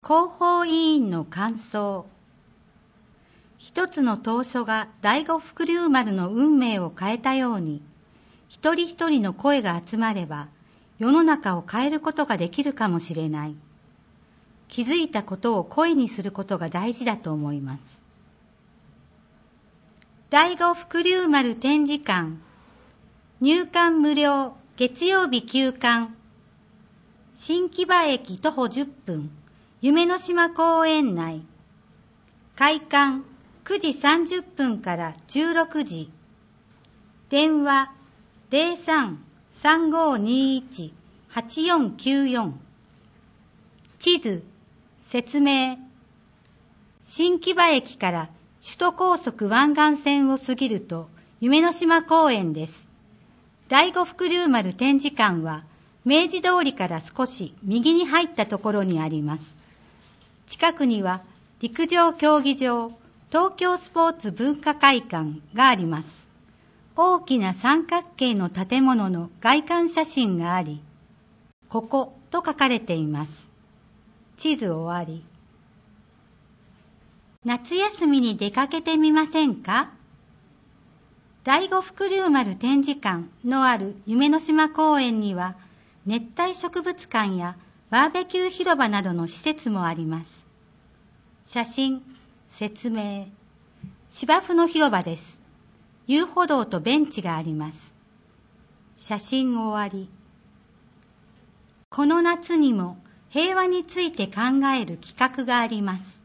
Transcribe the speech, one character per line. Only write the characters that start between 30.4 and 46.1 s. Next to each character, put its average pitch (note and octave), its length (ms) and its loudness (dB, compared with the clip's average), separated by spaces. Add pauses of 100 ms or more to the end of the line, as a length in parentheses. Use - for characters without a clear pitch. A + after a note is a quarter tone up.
公 E4 380 2
園 D4+ 260 2
内。 E3 300 -6 (1120)
開 D4+ 260 2
館 C#4 400 2 (420)
九 G4+ 140 -2
時 D#4+ 160 -2
三 D#4+ 320 2
十 F4+ 160 -4
分 B3+ 380 -4
か F3 160 -6
ら E3 200 -8 (120)
十 D#4+ 260 -2
六 E4 300 0
時。 E3 280 -10 (1160)
電 D4+ 340 2
話 C#4 280 2 (580)
零 E4 260 0
三 C4+ 480 -2 (280)
三 D#4+ 400 2
五 D#4 260 2
二 C4 400 0
一 F3 340 -12 (380)
八 A#3 340 -6
四 E4 280 2
九 C#4 340 0
四。 A3+ 340 -2 (1400)
地 F4 180 2
図、 F#3+ 260 -6 (600)
説 B3 360 -2
明。 C4 360 2 (1300)